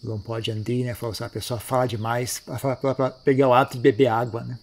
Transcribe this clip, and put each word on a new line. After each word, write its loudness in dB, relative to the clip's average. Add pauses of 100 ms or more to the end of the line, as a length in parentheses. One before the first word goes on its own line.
Lompold -6
André, -4
né, -2
falou -6
assim, -8
a -8
pessoa -6
fala 0
demais, -4
pra, -4
pra, 0
pra 0
pegar 2
o 6
hábito 4
de -8
beber 6
água, -2
né? -10